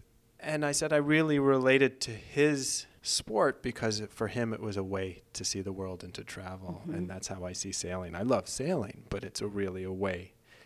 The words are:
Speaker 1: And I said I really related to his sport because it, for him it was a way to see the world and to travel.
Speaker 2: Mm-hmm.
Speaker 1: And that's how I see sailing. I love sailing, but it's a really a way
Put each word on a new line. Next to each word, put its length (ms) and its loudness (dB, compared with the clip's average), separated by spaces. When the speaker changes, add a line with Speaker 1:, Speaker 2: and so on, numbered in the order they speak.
Speaker 1:
And 240 -2
I 80 0
said 200 0
I 40 6
really 420 6
related 640 6
to 80 -6
his 760 0
sport 600 0
because 380 -2
it, 120 -10
for 160 -2
him 240 -2
it 80 -6
was 160 -6
a 60 0
way 400 -4
to 120 -8
see 160 -2
the 120 -6
world 320 -8
and 100 -14
to 100 -12
travel. 580 -10
Speaker 2:
Mm-hmm. 120 -6
Speaker 1:
And 160 -4
that's 180 -8
how 160 -8
I 80 -6
see 200 -6
sailing. 420 -6
I 80 -4
love 260 2
sailing, 600 -4
but 160 -6
it's 160 -10
a 60 -4
really 380 -2
a 80 -4
way 400 -2